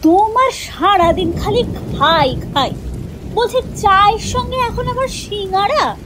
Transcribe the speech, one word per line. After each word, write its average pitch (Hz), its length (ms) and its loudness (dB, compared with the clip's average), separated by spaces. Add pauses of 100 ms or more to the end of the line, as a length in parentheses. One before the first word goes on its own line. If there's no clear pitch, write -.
তোমার 440 500 4
সারাদিন 349 800 2
খালি 403 320 0
খাই, - 680 0 (240)
খাই। 262 180 0 (640)
বলছে, 466 260 0 (160)
চায়ের 415 480 4 (100)
সঙ্গে 494 240 -4
এখন 480 300 -2
আবার 494 200 -2
সিঙ্গারা? 403 880 -2 (100)